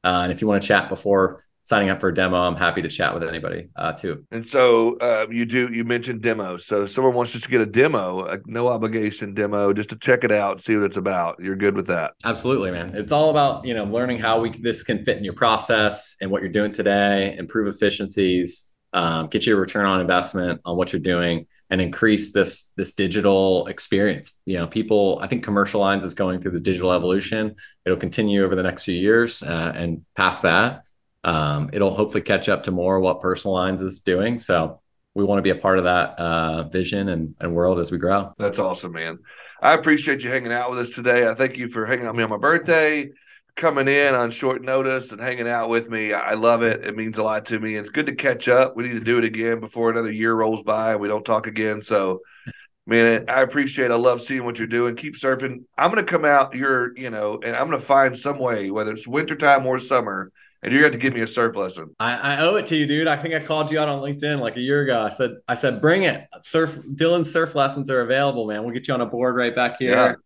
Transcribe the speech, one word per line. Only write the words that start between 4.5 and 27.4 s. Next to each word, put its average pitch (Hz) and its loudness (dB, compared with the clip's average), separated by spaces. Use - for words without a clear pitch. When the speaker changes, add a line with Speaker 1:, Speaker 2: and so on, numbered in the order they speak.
Speaker 2:
uh, 110 0
you 117 -2
do, 123 0
you 117 -4
mentioned 117 -4
demos. 104 -2
So 104 0
if 98 -4
someone 131 2
wants 120 0
just 117 -6
to - -8
get 127 4
a 107 2
demo, 101 0
a 95 -6
no 117 -4
obligation 110 -2
demo, 101 0
just 104 -2
to 110 -10
check 123 -2
it 107 2
out, 98 0
see 113 -2
what 104 2
it's 98 -4
about, 90 -2
you're 95 -6
good 98 2
with 87 -4
that? 85 -2
Speaker 1:
Absolutely, 113 -2
man. 90 -8
It's 104 -4
all 156 4
about, 139 0
you 123 -4
know, 107 -4
learning 120 -2
how 113 2
we, 113 -2
this 113 -4
can 104 -4
fit - 0
in 104 -8
your 95 -6
process 110 0
and 95 -6
what 98 -2
you're 95 -4
doing 104 0
today, 101 2
improve 101 -2
efficiencies, 95 0
um, 82 0
get - -2
you 113 4
a 98 4
return 98 0
on 95 4
investment 87 0
on 87 -4
what 90 0
you're 92 -2
doing, 85 0
and 95 0
increase 101 2
this, - 0
this - -6
digital 95 2
experience. 98 -2
You 92 -4
know, 85 -2
people, 107 2
I 98 -8
think 120 -4
commercial 101 0
lines 98 2
is 85 -8
going 92 -2
through - -4
the 87 -4
digital 90 0
evolution. 98 0